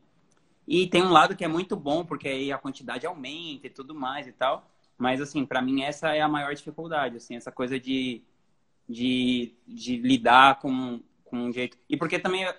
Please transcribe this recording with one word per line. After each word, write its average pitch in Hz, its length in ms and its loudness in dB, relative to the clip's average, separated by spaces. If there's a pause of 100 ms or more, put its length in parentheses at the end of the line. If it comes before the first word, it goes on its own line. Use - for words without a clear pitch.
(680)
E 180 220 2
tem 175 140 4
um 185 100 2
lado 170 240 6
que 180 80 -6
é 170 40 -2
muito 180 280 -4
bom, 156 280 -2
porque 151 240 -8
aí 139 240 -4
a 135 60 -4
quantidade 131 480 -10
aumenta 160 600 -12
e 120 40 -16
tudo 135 240 -16
mais 139 320 -6
e 123 60 -18
tal. 139 380 -2 (280)
Mas, 127 220 0
assim, 143 260 -4
pra 127 160 0
mim 135 200 0
essa 151 320 -2
é 151 60 0
a 151 80 2
maior 147 260 -2
dificuldade, 147 640 -6
assim, 120 200 -14
essa 117 160 -12
coisa 131 280 -4
de, 127 420 -4 (680)
de, 123 640 0 (120)
de 120 300 -6
lidar 127 640 8
com, 127 400 -4 (240)
com - 140 -8
um 120 140 -4
jeito. 123 240 -6 (120)
E 151 80 0
porque 165 220 -2
também, 185 260 0
eu, 180 140 -4